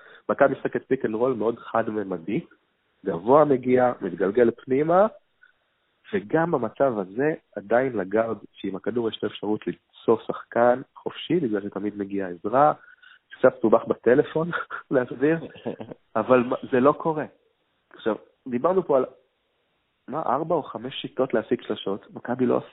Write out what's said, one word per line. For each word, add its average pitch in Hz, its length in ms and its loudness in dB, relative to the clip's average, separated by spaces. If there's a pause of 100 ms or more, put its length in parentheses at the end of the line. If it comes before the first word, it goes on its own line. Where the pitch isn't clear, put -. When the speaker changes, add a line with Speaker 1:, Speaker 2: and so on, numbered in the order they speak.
(300)
Speaker 1:
מכבי 135 240 4
משחקת 131 340 -6
פיק 131 180 0
אנד 110 100 -2
רול 127 180 0
מאוד 113 260 -2
חד-ממדי, 107 880 -4 (600)
גבוה 107 400 4
מגיע, 123 560 2
מתגלגל 101 500 2
פנימה, 160 560 2 (1040)
וגם 151 380 0
במצב 120 480 0
הזה 113 340 -2 (220)
עדיין 113 420 0
לגארד, 107 400 -2 (140)
שאם 95 240 -8
הכדור 113 340 -4
יש - 140 -6
לו 110 60 -4
אפשרות - 380 -6
לתפוס - 600 -2
שחקן 123 540 2 (140)
חופשי, - 440 -4
בגלל 107 220 -2
שתמיד 101 360 -6
מגיע 98 300 -6
עזרה, 117 460 2 (680)
קצת 127 180 4
מסובך 113 300 4
בטלפון 147 640 2 (200)
<laughs> - 200 -12
להסביר, 135 460 0 (420)
Speaker 2:
<laughs> - 360 -18
Speaker 1:
אבל 120 280 4
מה, 127 120 -2 (160)
זה 131 80 2
לא 135 120 6
קורה. 151 340 -4 (680)
עכשיו, - 220 -4 (320)
דיברנו 165 360 0
פה 147 140 2
על, 135 80 2 (1040)
מה, 143 180 -6
ארבע 160 300 0
או 139 80 -2
חמש 120 380 -12
שיטות - 320 -2
להשיג 113 280 -2
שלשות, 101 520 -8
מכבי 127 320 -4
לא, 127 160 2 (120)